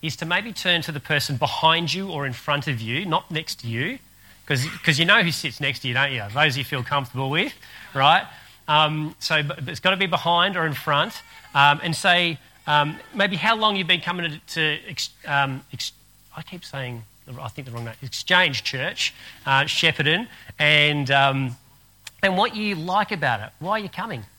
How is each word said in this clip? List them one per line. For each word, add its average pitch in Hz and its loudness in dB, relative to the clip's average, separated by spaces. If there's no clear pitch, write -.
is 160 -4
to 175 -8
maybe 196 -2
turn 175 0
to 165 -6
the 147 -6
person 143 0
behind 160 2
you 190 -6
or 151 -6
in 131 -6
front 143 -4
of 120 -2
you, 117 -4
not 160 -2
next 156 -8
to 120 -10
you, 139 -4
'cause, 135 0
'cause 156 4
you 170 6
know 175 6
who 165 0
sits - -6
next 135 -4
to 131 -6
you, 120 -4
don't 135 2
you? 117 -4
Those 143 2
you 139 -4
feel 127 -4
comfortable 135 -2
with, 180 -2
right? 156 6
Um, 151 2
so, 156 0
but, 143 -6
but 127 -8
it's - -10
gotta 190 2
be 190 0
behind 170 2
or 165 0
in 151 -2
front, 156 0
um, 143 6
and 170 -2
say, 175 2
um, 147 2
maybe 196 0
how 214 2
long 214 2
you've 185 -2
been 175 4
coming 175 -4
to, 151 -12
to 156 0
ex-, - -8
um, 139 0
ex-, - -10
I 160 -14
keep 180 -16
saying, 123 -10
I 123 -10
think 135 -12
the 123 -14
wrong 117 -8
name, 113 -12
Exchange 156 0
Church, - -4
uh, 135 4
Shepparton, 160 0
and, 147 4
um, 135 2
and 190 2
what 226 0
you 208 -2
like 185 -2
about 135 0
it. 107 -12
Why 175 -4
are 220 -2
you 202 -8
coming? 180 -8